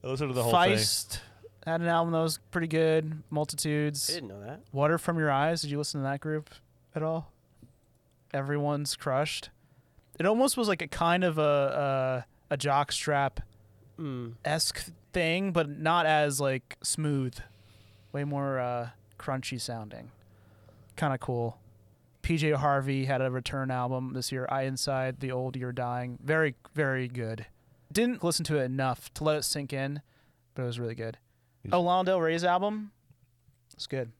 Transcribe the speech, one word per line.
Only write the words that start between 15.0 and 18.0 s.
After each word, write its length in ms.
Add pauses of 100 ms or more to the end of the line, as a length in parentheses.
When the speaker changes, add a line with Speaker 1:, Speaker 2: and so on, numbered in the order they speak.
Speaker 2:
thing, 400
but 180
not 340
as, 360
like, 420
smooth. 540 (760)